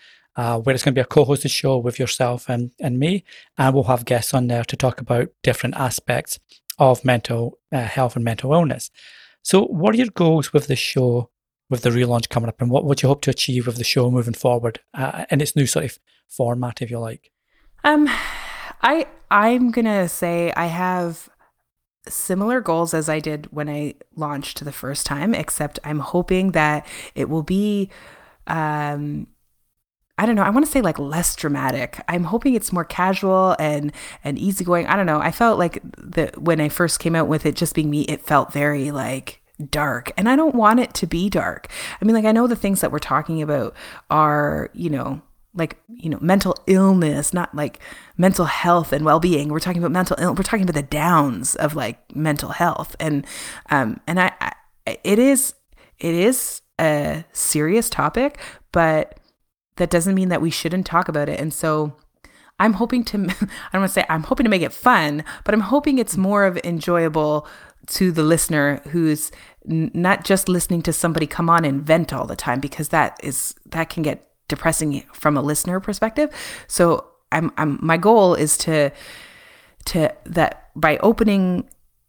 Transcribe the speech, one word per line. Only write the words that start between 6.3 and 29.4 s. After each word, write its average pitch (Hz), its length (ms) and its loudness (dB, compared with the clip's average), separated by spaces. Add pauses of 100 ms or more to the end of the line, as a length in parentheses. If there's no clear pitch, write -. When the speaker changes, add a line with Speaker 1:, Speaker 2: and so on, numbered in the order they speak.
Speaker 1:
of 131 260 4
mental, 117 540 -2 (140)
uh, 127 120 -2
health 123 320 -2
and 117 80 -2
mental 117 280 -2
illness. 156 380 0 (520)
So 196 240 4
what 208 280 0
are 226 40 2
your 254 100 2
goals 160 440 2
with 143 140 2
the 135 100 -2
show, 120 540 0 (400)
with 123 120 -4
the 120 80 2
relaunch 120 380 2
coming 117 200 -2
up, - 120 -8
and 120 100 0
what 127 140 2
would 143 180 0
you 131 60 4
hope 139 140 2
to 139 80 0
achieve 123 360 -2
with 120 100 -4
the 120 80 -6
show 123 260 2
moving 120 240 0
forward, 120 460 -2 (140)
uh, 131 360 -8
in 147 100 2
its 147 160 -2
new 139 100 4
sort 156 200 -2
of - 120 -12 (300)
format, 123 540 -4
if 113 80 -8
you 120 80 -8
like? 113 320 -12 (540)
Speaker 2:
Um, 294 240 4 (760)
I, 294 240 2 (240)
I'm 233 400 4
gonna 214 380 0
say 170 480 -2
I 170 100 -2
have 175 640 -4 (800)
similar 214 520 -2
goals 165 340 0
as 156 140 -2
I 156 120 -2
did 151 300 -6
when 147 180 -6
I 147 260 -6 (220)
launched 147 480 -8
the 143 80 -8
first - 340 -8
time, 156 280 0
except - 500 -4
I'm 151 160 -4
hoping 185 520 0
that 151 340 0 (280)
it - 140 -4
will 160 140 -2
be, 202 480 -2 (560)
um, 147 800 -4 (880)